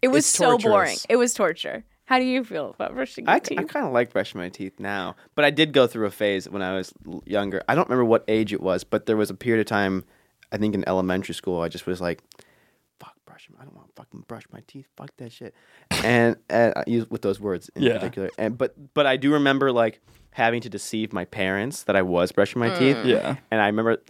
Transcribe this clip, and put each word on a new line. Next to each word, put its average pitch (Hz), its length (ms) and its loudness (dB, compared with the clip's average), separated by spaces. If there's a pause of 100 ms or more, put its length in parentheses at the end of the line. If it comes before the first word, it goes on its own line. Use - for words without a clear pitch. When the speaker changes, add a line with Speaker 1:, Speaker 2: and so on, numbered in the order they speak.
Speaker 1:
It 254 80 4
was 277 160 4
Speaker 2:
It's - 120 2
Speaker 1:
so 247 200 4
boring. 220 40 0 (260)
Speaker 2:
torturous. 107 220 -6
Speaker 1:
It 226 60 4
was 247 180 2
torture. 196 500 -4 (220)
How 254 140 2
do 254 60 0
you 254 180 0
feel 156 280 -8
about - 220 -8
brushing - 320 -8
your 180 80 4
Speaker 3:
I, 277 60 4
Speaker 1:
teeth? - 200 -6
Speaker 3:
I - 40 -4
kinda 294 260 -4
like 123 220 2
brushing 98 300 -4
my 87 80 -8
teeth 95 300 -12
now, 98 360 -8 (200)
but 147 100 4
I 143 40 6
did 151 220 0
go 127 160 6
through 113 180 -4
a 98 60 -2
phase 101 380 -2
when 98 120 -8
I 92 140 -4
was 95 180 -8 (140)
l-, 82 180 -14
younger. 101 440 -2
I 123 60 4
don't 165 120 2
remember 127 180 2
what 113 220 4
age 110 240 0
it 101 100 -4
was, 92 220 -2
but - 220 -4
there 113 100 0
was 107 140 0
a 101 40 -10
period 113 280 0
of 104 60 -2
time, 95 360 0 (480)
I 107 60 -6
think 107 180 0
in 95 120 -2
elementary 92 460 -2
school, 90 280 -4
I 85 80 -4
just - 180 -12
was 90 140 -6
like, 87 200 -6 (760)
"Fuck - 160 -20 (100)
brushing, - 340 -20
I - 40 -20
don't 139 100 -20
wanna - 220 -20
fucking 117 320 -20
brush - 240 -16
my - 160 -20
teeth. 135 200 -20 (100)
Fuck 139 200 -18
that 120 140 -16
shit." - 240 -20 (480)
And, 117 320 4 (140)
and 117 260 4
I - 100 -4
use 117 240 -2
with 113 120 -6
those 98 180 -2
words 98 360 -6
in 147 80 -2
Speaker 2:
Yeah. 120 100 4
Speaker 3:
particular. 95 440 -6
And, 110 200 -4
but, 135 360 -6
but 147 140 4
I 131 80 4
do 139 160 0
remember, 139 400 2
like, 117 300 0 (300)
having 117 300 0
to 117 80 -12
deceive 107 440 -6
my 90 100 -4
parents 101 600 -4
that 98 120 0
I 95 60 6
was 90 320 2
brushing 101 260 2
my 117 180 0
teeth. 131 200 4
Speaker 1:
Mm. 113 80 -4
Speaker 2:
Yeah. 123 300 2 (140)
Speaker 3:
And 110 120 2
I 101 60 6
remember 110 300 2 (120)